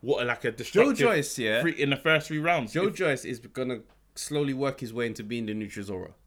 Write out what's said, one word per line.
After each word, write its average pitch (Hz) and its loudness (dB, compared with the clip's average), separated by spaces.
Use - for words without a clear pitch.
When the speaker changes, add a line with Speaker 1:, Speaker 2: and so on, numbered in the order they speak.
Speaker 1:
What, 123 0
like 120 -2
a 120 2
Speaker 2:
Joe - -10
Speaker 1:
destructive 233 4
Speaker 2:
Joyce, 190 4
yeah. 110 2
Speaker 1:
three, 165 2
in 143 0
the 135 2
first 156 2
three 156 -4
rounds? 151 0
Speaker 2:
Joe 175 0
Speaker 1:
If 202 -2
Speaker 2:
Joyce 147 0
is 120 -6
gonna 123 -6
slowly 147 -2
work 135 -2
his 113 -8
way 120 -2
into 110 -6
being 117 -4
the 107 -4
new 107 -4
Chisora. 98 -8